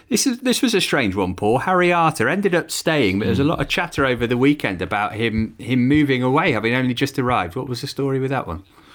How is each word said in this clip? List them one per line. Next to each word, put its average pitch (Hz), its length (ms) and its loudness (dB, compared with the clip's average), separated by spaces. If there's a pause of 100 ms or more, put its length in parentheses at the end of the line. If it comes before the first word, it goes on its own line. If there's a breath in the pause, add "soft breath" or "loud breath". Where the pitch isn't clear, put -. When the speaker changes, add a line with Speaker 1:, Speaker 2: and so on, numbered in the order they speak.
Speaker 1:
This - 160 0
is, 240 140 -2
this 247 240 0
was 233 100 0
a 185 80 2
strange 120 320 0
one, 92 220 0
Paul. 110 240 2
Harry 180 340 2
Arter 160 340 2
ended 180 280 0
up 165 160 -2
staying, 120 480 0
but 107 60 -2
there's - 120 0
a 139 60 2
Speaker 2:
Hmm. 151 60 2
Speaker 1:
lot 170 120 -2
of 131 60 -2
chatter 160 360 -2
over 123 220 0
the 123 120 0
weekend 120 440 2
about 101 320 -2
him, 110 460 -2
him 123 280 0
moving 139 360 2
away, 143 300 2
having 113 200 0
only 127 220 0
just 139 240 -2
arrived. 117 360 -2
What 127 140 -6
was 120 120 -6
the 131 60 -10
story 135 320 -2
with 131 120 -2
that 131 160 -4
one? 85 160 -8 (320 loud breath)